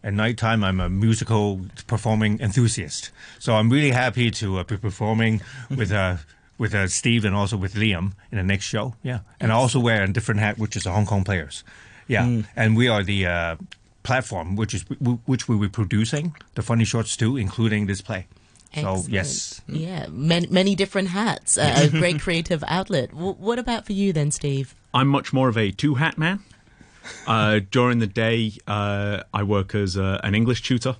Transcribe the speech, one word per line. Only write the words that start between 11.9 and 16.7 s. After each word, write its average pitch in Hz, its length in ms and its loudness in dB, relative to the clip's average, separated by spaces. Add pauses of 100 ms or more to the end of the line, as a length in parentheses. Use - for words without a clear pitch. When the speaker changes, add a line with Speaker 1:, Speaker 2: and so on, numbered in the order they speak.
Speaker 1:
Yeah. 110 160 2
Speaker 3:
Mm. 120 320 0
Speaker 1:
And 110 200 4
we 123 120 4
are 107 160 2
the, 98 240 0
uh, 85 280 -2 (480)
platform, 98 520 -4
which 104 200 -2
is, 92 80 -6
w-, 123 420 -2
which 131 240 -2
we'll 110 80 2
be 104 100 2
producing 110 680 -2 (180)
the - 80 -6
funny 117 240 2